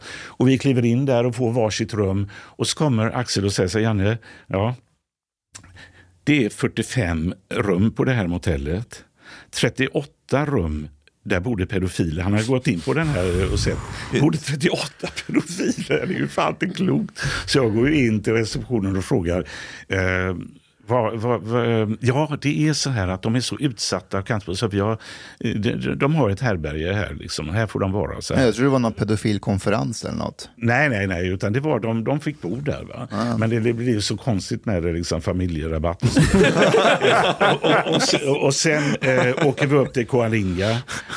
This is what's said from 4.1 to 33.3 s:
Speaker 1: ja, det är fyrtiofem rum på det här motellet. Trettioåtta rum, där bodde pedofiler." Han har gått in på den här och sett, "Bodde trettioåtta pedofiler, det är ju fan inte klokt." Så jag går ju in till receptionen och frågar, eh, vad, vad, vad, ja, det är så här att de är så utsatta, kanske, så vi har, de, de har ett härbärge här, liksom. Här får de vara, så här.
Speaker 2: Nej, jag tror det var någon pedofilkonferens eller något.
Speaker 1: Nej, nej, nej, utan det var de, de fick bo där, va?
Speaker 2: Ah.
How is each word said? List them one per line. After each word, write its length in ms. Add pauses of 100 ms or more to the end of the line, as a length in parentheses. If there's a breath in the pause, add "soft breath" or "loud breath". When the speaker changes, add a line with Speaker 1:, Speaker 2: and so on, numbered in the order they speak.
Speaker 1:
ja, 280 (1500 loud breath)
det 220
är 40
fyrtiofem 840 (160)
rum 420
på 120
det 100
här 140
motellet. 800 (460 loud breath)
Trettioåtta 920
rum, 420 (360)
där 160
bodde 260
pedofiler." 580
Han 100
har 100
gått 240
in 120
på 140
den 140
här 440
och 80
sett, 180 (440 loud breath)
"Bodde 160
trettioåtta 680 (200)
pedofiler, 800
det 60
är 60
ju 80
fan 340
inte 140
klokt." 460 (240 loud breath)
Så 120
jag 160
går 160
ju 180
in 160
till 100
receptionen 640
och 80
frågar, 420 (400 loud breath)
eh, 480 (520)
vad, 320
vad, 220
vad, 600
ja, 400
det 260
är 60
så 160
här 180
att 140
de 140
är 40
så 200
utsatta, 600
kanske, 340
så 120
vi 120
har, 180 (420 loud breath)
de, 320 (240)
de 200
har 140
ett 100
härbärge 540
här, 200
liksom. 360
Här 180
får 120
de 120
vara, 300
så 120
här. 80
Speaker 2:
Nej, 60
jag 80
tror 100
det 60
var 80
någon 140
pedofilkonferens 1120
eller 120
något. 380
Speaker 1:
Nej, 340
nej, 180
nej, 200
utan 260
det 60
var 200
de, 240
de 160
fick 220
bo 140
där, 280
va? 280
Speaker 2:
Ah. 260